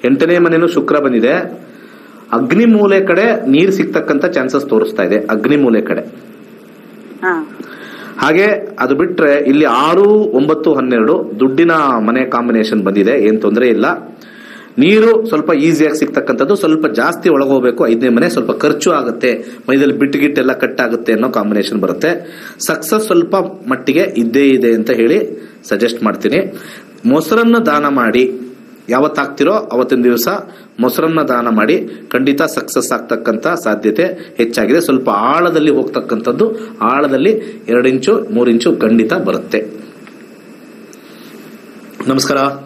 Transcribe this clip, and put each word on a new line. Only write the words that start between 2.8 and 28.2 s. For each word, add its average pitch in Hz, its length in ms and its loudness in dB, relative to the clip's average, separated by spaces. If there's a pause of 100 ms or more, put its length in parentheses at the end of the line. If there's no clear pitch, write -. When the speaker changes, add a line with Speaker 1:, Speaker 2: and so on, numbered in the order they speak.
Speaker 1:
ಕಡೆ 190 500 0
ನೀರ್ 175 220 4
ಸಿಗ್ತಕ್ಕಂತ 156 540 -2
ಚಾನ್ಸಸ್ 139 420 -2
ತೋರಿಸ್ತಾ 107 340 0
ಇದೆ, 92 160 0
ಅಗ್ನಿ 117 380 0
ಮೂಲೆ 120 240 4
ಕಡೆ. - 340 -6 (1080)
Speaker 2:
ಹಾ. 170 360 -6 (600)
Speaker 1:
ಹಾಗೆ 185 600 0
ಅದು 127 160 0
ಬಿಟ್ರೆ 147 540 2
ಇಲ್ಲಿ 147 160 4
ಆರು, 156 440 2
ಒಂಬತ್ತು, 156 680 2
ಹನ್ನೆರಡು 123 680 0
ದುಡ್ಡಿನ 135 300 2 (280)
ಮನೆ 117 260 0
ಕಾಂಬಿನೇಷನ್ 113 580 0
ಬಂದಿದೆ, 101 420 2
ಏನ್ 110 180 2
ತೊಂದ್ರೆ 120 260 2
ಇಲ್ಲ. 120 460 -2 (640)
ನೀರು 220 480 4
ಸ್ವಲ್ಪ 156 260 -2
ಈಸಿಯಾಗಿ 151 460 2
ಸಿಗ್ತಕ್ಕಂಥದ್ದು, 139 580 0
ಸ್ವಲ್ಪ 156 300 0
ಜಾಸ್ತಿ 151 420 0
ಒಳಗೋಗ್ಬೇಕು. 135 600 2
ಐದನೇ 117 200 2
ಮನೆ 120 200 2
ಸ್ವಲ್ಪ 117 240 -2
ಖರ್ಚು 151 400 0
ಆಗುತ್ತೆ, 123 520 -2 (240)
ಮೈದಲ್ಲಿ 135 300 2
ಬಿಟ್ಟು 139 200 0
ಗಿಟ್ಟೆಲ್ಲ 139 340 0
cut - 280 -4
ಆಗುತ್ತೆ 117 320 -2
ಅನ್ನೋ 110 180 0
combination 104 500 -2
ಬರುತ್ತೆ. 147 600 -4 (180)
Success 214 480 -2
ಸ್ವಲ್ಪ 175 280 2 (340)
ಮಟ್ಟಿಗೆ 135 480 -2
ಇದ್ದೇ 120 320 2
ಇದೆ 117 260 4
ಅಂತ 110 160 -2
ಹೇಳಿ 123 600 0 (140)
ಸಜೆಸ್ಟ್ 107 380 -2
ಮಾಡ್ತೀನಿ. 98 580 -2 (440)
ಮೊಸರನ್ನ 214 540 2
ದಾನ 147 300 0
ಮಾಡಿ, 127 440 2 (560)